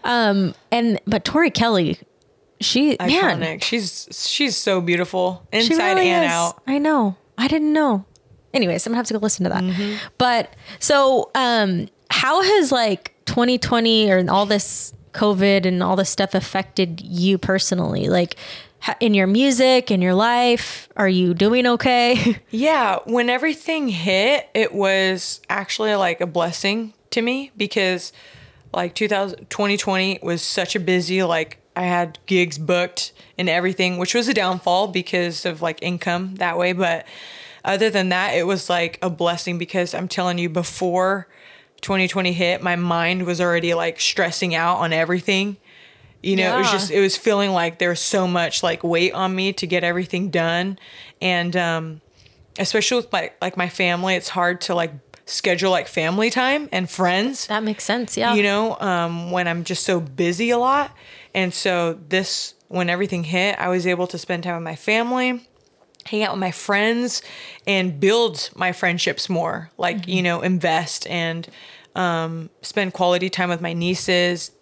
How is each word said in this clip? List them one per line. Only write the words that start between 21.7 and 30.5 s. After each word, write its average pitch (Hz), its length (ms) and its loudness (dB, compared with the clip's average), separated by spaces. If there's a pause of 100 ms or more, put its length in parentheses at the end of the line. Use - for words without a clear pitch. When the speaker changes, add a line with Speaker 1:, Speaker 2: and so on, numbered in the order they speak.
Speaker 1:
<laughs> - 60 -20
Speaker 2:
Yeah. 247 540 2
When 240 240 2
everything 294 600 0
hit, 196 680 2
it 214 200 2
was 190 760 0
actually, 208 440 -2
like, 180 280 0
a 180 40 -2
blessing 185 680 -2 (160)
to 240 100 0
me 262 360 -4
because, 190 560 -2 (600)
like, 180 220 -4
two 214 120 -2
thousand, 202 440 -4
twenty 202 260 0
twenty 190 460 0
was 170 200 -2
such - 320 -2